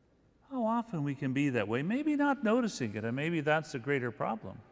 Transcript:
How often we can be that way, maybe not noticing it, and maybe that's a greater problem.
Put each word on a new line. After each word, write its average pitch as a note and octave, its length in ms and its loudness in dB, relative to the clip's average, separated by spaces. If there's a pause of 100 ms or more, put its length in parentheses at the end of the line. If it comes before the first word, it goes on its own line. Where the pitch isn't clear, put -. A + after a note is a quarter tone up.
(520)
How B3+ 140 -2
often A3 380 0
we C#3+ 120 -2
can C3 160 -2
be C#3+ 180 2
that A#2 180 2
way, A#2+ 160 0
maybe C#4+ 320 0
not C#4+ 280 2
noticing G#3 520 0
it, G#2+ 100 -4
and A#2 100 -2
maybe D#3+ 260 0
that's D3+ 340 2
a C3 40 -4
greater B2+ 320 0
problem. - 460 -6 (140)